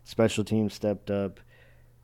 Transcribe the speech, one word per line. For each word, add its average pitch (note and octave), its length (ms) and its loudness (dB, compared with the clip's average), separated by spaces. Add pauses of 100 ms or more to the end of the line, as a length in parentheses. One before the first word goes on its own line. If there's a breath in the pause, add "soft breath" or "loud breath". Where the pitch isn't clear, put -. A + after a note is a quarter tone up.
Special - 400 2
teams G#2+ 320 0
stepped G#2 340 -4
up. G2 300 -2 (640 soft breath)